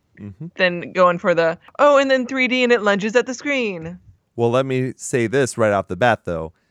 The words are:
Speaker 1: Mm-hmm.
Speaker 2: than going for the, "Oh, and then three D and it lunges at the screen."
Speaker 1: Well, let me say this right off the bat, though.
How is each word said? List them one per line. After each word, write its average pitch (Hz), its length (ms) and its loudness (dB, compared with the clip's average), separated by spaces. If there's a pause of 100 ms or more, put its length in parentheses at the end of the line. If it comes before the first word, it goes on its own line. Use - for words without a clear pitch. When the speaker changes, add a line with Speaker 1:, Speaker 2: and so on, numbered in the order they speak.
(200)
Speaker 1:
Mm-hmm. 104 280 -16 (100)
Speaker 2:
than 175 340 -2
going 180 260 2
for 180 160 0
the, 165 240 0 (220)
"Oh, 285 180 6
and 269 140 2
then 262 140 2
three 254 220 -2
D 254 160 0
and 240 100 4
it 240 80 2
lunges 202 340 0
at 240 100 4
the 254 80 -8
screen." 202 640 -6 (380)
Speaker 1:
Well, 117 160 0
let 131 140 0
me 131 320 -4
say 117 300 -2
this 123 300 0
right 110 140 2
off 98 160 0
the 92 80 -6
bat, 113 300 0
though. 80 260 -6 (180)